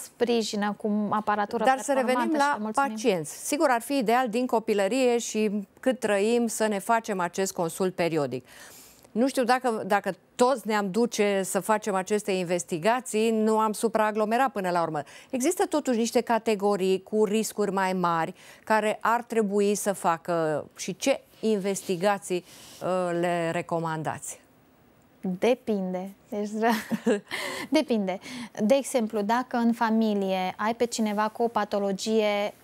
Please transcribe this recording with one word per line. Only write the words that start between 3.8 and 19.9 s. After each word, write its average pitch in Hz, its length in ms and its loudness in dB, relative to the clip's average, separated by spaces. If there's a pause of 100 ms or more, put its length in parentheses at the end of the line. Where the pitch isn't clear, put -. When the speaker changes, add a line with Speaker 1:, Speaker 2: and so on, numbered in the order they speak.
Speaker 2:
fi 285 160 -2
ideal 240 320 2
din 247 160 0
copilărie 233 720 2
și 214 500 -2 (120)
cât 254 200 0
trăim 220 480 2
să 220 200 0
ne 202 120 0
facem 226 400 0
acest 190 340 -2
consult 180 420 -2
periodic. 147 500 0 (680)
Nu 240 160 2
știu 262 160 0
dacă, 233 440 0
dacă 196 280 0 (200)
toți 247 320 2
ne-am 208 240 0
duce 208 520 2
să 190 160 -2
facem 214 360 0
aceste 202 360 -2
investigații, 185 1000 0
nu 220 280 2
am 214 120 2
supraaglomerat 214 800 0
până 190 180 -2
la 175 120 2
urmă. 156 200 -2 (280)
Există 311 360 0
totuși 285 320 0
niște 233 240 2
categorii 202 840 0
cu 214 220 2
riscuri 208 460 0
mai 190 220 0
mari 175 400 0 (300)
care 214 380 0
ar 233 220 2
trebui 208 520 2
să 190 180 -2